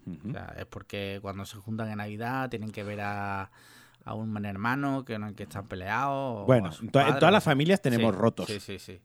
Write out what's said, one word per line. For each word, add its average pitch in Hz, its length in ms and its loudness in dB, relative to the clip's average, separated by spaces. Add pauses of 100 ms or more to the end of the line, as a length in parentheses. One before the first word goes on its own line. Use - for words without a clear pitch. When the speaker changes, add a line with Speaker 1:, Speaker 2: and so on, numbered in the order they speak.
Speaker 1:
Ujú. 87 220 -8
Speaker 2:
O 131 60 -4
sea, 92 220 -12
es - 100 -10
porque 101 540 -8
cuando 98 240 -8
se 107 120 -14
juntan 110 340 -6
en 107 60 -6
Navidad 117 520 -4
tienen 107 220 -8
que 104 140 -8
ver 104 160 -6
a, 101 500 -4 (540)
a 110 100 -8
un 107 320 -4
hermano 127 580 -2
que, 113 140 -6
no, 104 160 -8
que 104 80 -10
están 101 240 -10
peleados 117 760 -4
o 98 40 -8
Speaker 1:
Bueno, 113 220 6
Speaker 2:
a - 40 -8
sus - 120 -14
Speaker 1:
en 101 60 -8
to-, 139 100 8
en 139 60 6
Speaker 2:
padres, 139 120 4
Speaker 1:
todas 156 140 8
Speaker 2:
no 214 60 10
Speaker 1:
las - 40 2
Speaker 2:
sé. 160 80 4
Speaker 1:
familias 156 320 4
tenemos 113 320 4
Speaker 2:
Sí, 92 60 -2
Speaker 1:
rotos 107 260 4
Speaker 2:
sí, 104 140 -4
sí, 98 180 -10
sí. - 260 -16